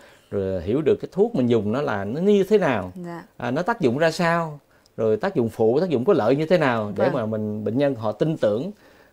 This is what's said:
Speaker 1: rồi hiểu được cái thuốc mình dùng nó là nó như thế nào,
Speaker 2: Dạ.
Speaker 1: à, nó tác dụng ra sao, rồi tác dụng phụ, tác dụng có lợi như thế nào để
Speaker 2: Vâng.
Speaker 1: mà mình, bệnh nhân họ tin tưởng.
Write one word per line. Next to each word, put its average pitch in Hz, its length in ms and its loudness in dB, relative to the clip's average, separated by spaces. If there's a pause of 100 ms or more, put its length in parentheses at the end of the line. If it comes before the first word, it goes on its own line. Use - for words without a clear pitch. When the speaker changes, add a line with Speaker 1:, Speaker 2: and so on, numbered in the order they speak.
(320)
Speaker 1:
rồi 95 300 -2
hiểu 110 200 0
được 123 200 2
cái - 100 -10
thuốc 214 240 0
mình 123 120 2
dùng 113 240 2
nó 131 100 -2
là 107 240 -4
nó 127 160 -6
như 202 220 4
thế 214 140 2
nào, 113 340 0 (140)
Speaker 2:
Dạ. 170 180 -14 (140)
Speaker 1:
à, 123 140 -4
nó 147 100 0
tác 226 200 -4
dụng 127 160 2
ra 160 140 2
sao, 165 480 -2 (380)
rồi 110 200 2
tác 185 180 -4
dụng 117 140 0
phụ, 117 300 2
tác 185 100 0
dụng 127 160 0
có 202 80 4
lợi 123 220 2
như 156 100 0
thế 180 120 4
nào 117 400 0
để 104 60 0
Speaker 2:
Vâng. 139 100 2
Speaker 1:
mà 120 120 -2
mình, 107 380 -4
bệnh 110 140 -2
nhân 143 180 0
họ 107 160 -4
tin 160 260 -2
tưởng. 123 340 -2 (420)